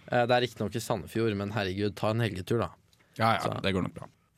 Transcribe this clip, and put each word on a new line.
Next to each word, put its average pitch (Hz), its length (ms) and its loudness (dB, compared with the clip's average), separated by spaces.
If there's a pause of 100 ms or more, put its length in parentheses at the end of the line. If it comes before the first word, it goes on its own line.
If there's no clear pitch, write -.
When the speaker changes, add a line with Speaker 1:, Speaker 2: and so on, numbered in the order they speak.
Speaker 1:
Eh, 123 200 2
det 123 140 4
er 123 80 2
riktignok 113 320 -4
i 113 80 -4
Sandefjord, 110 500 0
men 101 160 -2
herregud, 101 460 -2
ta 110 160 0
en 113 80 0
helgetur 107 400 0
da. 87 80 -2 (460)
Speaker 2:
Ja, 110 180 4
ja, 85 80 0
Speaker 1:
Så. - 200 -2
Speaker 2:
det 95 120 2
går 92 160 0
nok - 80 -14
bra. - 100 -14 (300)